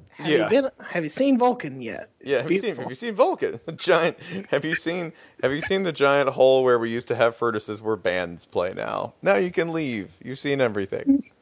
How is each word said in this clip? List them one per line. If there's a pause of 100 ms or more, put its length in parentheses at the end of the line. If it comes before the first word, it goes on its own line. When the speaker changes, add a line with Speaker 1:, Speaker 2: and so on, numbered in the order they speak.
(120)
Speaker 1:
Have
Speaker 2:
Yeah.
Speaker 1:
you
been, (220)
have
you
seen
Vulcan
yet? (140)
Speaker 2:
Yeah,
Speaker 1:
It's
Speaker 2:
have
you
seen,
Speaker 1:
beautiful.
Speaker 2:
have
you
seen
Vulcan?
<laughs>
Giant. (320)
Have
you
seen, (320)
have
you
seen
the
giant
hole
where
we
used
to
have
furnaces
where
bands
play
now?
Now
you
can
leave. (120)
You've
seen
everything.
Speaker 1:
<laughs> (100)